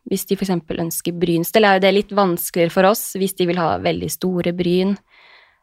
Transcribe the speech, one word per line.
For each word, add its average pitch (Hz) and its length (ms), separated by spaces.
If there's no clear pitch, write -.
Hvis 196 160
de 196 100
for 196 80
eksempel 180 360
ønsker 170 380
brynstell, 170 460
er 196 140
jo 190 80
det 190 80
litt 202 160
vanskeligere 180 600
for 190 120
oss - 300
hvis 190 220
de 180 100
vil 175 100
ha 170 220
veldig 170 320
store 175 420
bryn. 180 440